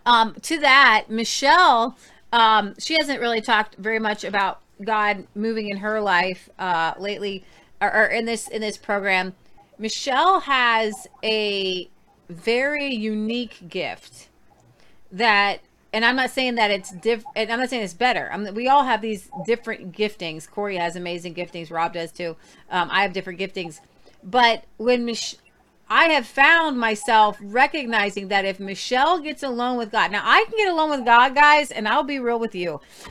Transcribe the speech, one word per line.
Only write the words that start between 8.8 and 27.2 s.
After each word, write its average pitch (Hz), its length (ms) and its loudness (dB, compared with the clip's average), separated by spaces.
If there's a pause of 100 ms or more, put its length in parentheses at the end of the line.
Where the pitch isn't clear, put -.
Michelle 285 600 0
has 233 680 0 (160)
a 202 680 -2 (400)
very 262 680 -2
unique 220 760 -6
gift - 580 -10 (840)
that 202 500 2 (340)
and 220 100 0
I'm 247 120 2
not 254 140 -2
saying 254 260 -2
that 208 160 2
it's 190 180 -6
diff-, 214 340 -4 (120)
and 220 160 -2
I'm 233 80 -2
not 254 100 -4
saying 233 140 -4
it's 175 100 -10
better. 202 380 -2
I'm, 196 200 -8
we 240 140 -4
all 277 160 6
have 240 180 0
these 214 300 -8 (160)
different 220 460 -4
giftings. 170 580 -6
Corey 202 260 -6
has 170 200 -4
amazing 175 400 -10
giftings. 170 340 -10
Rob 170 220 -2
does 165 180 -8
too. 165 240 -8 (340)
Um, 175 220 -2
I 190 120 2
have 196 100 0
different 180 260 -8
giftings. 180 400 -8 (460)
But 233 400 4 (120)
when 240 280 0
Mich-, 233 320 -8 (520)
I 269 180 4
have 285 200 2
found 302 540 2
myself 214 600 2